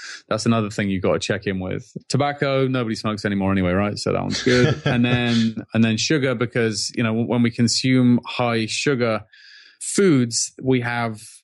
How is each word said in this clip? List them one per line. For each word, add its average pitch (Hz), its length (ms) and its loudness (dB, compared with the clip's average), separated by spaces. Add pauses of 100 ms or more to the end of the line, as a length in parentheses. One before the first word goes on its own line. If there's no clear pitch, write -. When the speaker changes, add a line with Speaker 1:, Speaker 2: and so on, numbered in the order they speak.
(280)
Speaker 1:
that's 107 160 -4
another 117 240 2
thing 104 200 -4
you've 95 140 -2
gotta 85 160 2
check 104 280 -4
in 95 120 -4
with. 92 260 -6 (220)
Tobacco, 139 580 0
nobody 123 300 -2
smokes 107 300 -4
anymore 98 260 0
anyway, 90 220 2
right? 101 240 0
So 98 160 -2
that 92 80 -2
one's 95 200 -4
good. 123 420 2
Speaker 2:
<laughs> - 20 -20
Speaker 1:
And 123 180 2
then, 117 680 0
and 113 100 4
then 113 140 2
sugar, 135 360 0
because, 113 640 -2
you 123 80 -2
know, 113 80 0
when 117 300 0
we 117 100 2
consume 123 760 2
high 117 420 -2
sugar 117 560 -2 (580)
foods, 131 720 2 (100)
we 131 160 0
have, 117 420 -6 (220)